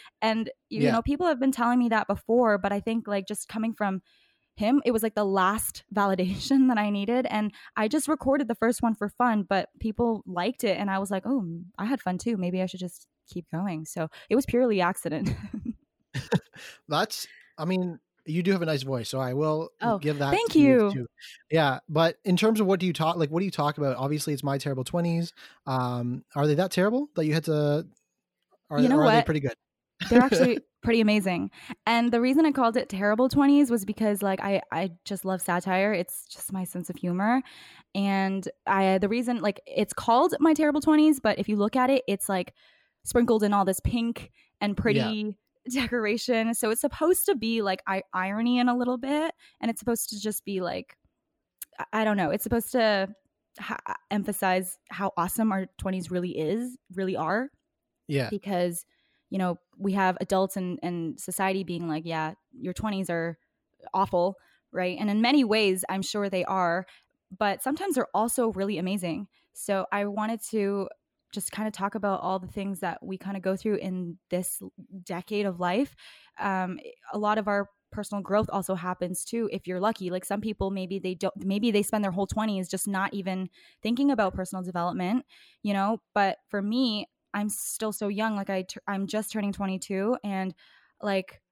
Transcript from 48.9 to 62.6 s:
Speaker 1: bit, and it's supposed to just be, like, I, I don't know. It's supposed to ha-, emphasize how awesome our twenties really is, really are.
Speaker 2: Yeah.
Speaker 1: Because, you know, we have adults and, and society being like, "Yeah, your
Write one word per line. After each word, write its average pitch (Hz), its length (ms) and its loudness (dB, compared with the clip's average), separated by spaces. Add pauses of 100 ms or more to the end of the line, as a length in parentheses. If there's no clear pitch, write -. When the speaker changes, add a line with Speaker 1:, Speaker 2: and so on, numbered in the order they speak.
Speaker 1:
bit, 294 360 -2 (260)
and 226 100 -2
it's 226 100 -4
supposed - 300 -2
to 208 100 -10
just 214 260 -6
be, 196 160 -2
like, - 340 -6 (840)
I, 143 60 -8 (160)
I 220 40 2
don't 214 120 2
know. 180 140 0
It's 214 120 -2
supposed 233 300 -2
to 214 360 2 (500)
ha-, 196 200 -8 (320)
emphasize 190 680 -2 (120)
how 190 280 -4
awesome 214 340 0
our 190 140 -2 (120)
twenties 185 320 -4
really 180 280 -4
is, 226 400 -4 (160)
really 190 220 -2
are. 202 340 -2 (580)
Speaker 2:
Yeah. 139 220 -2
Speaker 1:
Because, 180 540 -4 (460)
you 196 80 -4
know, 180 200 -2 (200)
we 196 140 -2
have 190 280 2
adults 190 360 0
and, 180 260 -6
and 170 380 -6
society 190 440 -2
being 170 240 -6
like, 160 160 -4
"Yeah, 160 300 -4 (180)
your 180 220 -8